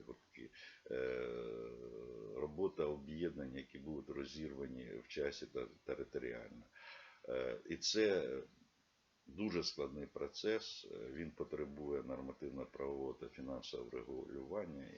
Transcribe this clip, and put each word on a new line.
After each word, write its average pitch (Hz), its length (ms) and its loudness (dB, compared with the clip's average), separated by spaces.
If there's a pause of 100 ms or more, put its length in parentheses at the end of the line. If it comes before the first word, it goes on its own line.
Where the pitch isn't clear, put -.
гуртки, 58 440 -12 (400)
е, 64 380 4 (1080)
робота 76 500 4
об'єднань, 73 720 2
які 67 240 -6
будуть 71 380 -4
розірвані 69 720 -2 (140)
в - 40 -14
часі 71 380 0
та 62 200 -2 (180)
територіально. 62 800 -4 (640)
Е, 64 380 2
і 82 100 0
це 90 640 6 (880)
дуже 87 360 2
складний 71 440 0
процес, - 840 0
е, 55 220 -4
він 78 180 -2
потребує 73 720 0
нормативно-правового 67 1120 -2
та 60 140 -6
фінансового 65 640 -4
регулювання, 67 1080 -2